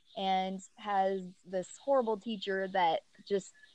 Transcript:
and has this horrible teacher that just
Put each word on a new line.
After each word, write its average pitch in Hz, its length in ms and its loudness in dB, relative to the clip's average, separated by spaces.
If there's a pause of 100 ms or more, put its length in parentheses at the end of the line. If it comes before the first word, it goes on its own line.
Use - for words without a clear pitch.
(180)
and 190 420 0 (160)
has 196 460 0 (240)
this 185 240 -4 (120)
horrible 240 360 2
teacher 190 560 -4
that 170 280 4 (260)
just 196 260 -2 (220)